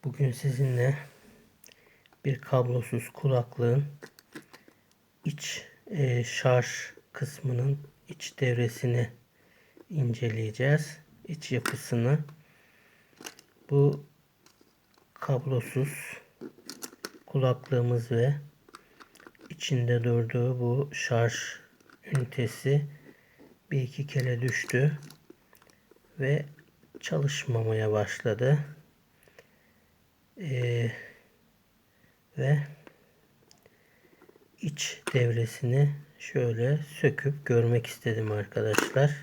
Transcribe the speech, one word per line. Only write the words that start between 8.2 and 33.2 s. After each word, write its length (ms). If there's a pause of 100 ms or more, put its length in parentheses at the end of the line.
devresini 680 (800)
inceleyeceğiz. 1080 (280)
İç 240
yapısını. 680 (1500)
Bu 360 (1080)
kablosuz 1040 (1080)
kulaklığımız 840
ve 220 (1160)
içinde 540
durduğu 560
bu 340
şarj 400 (720)
ünitesi 800 (840)
bir 100
iki 260
kere 340
düştü 580 (1200)
ve 260 (540)
çalışmamaya 920
başladı. 680 (1800)
Ee, 540 (1500)
ve 220 (2000)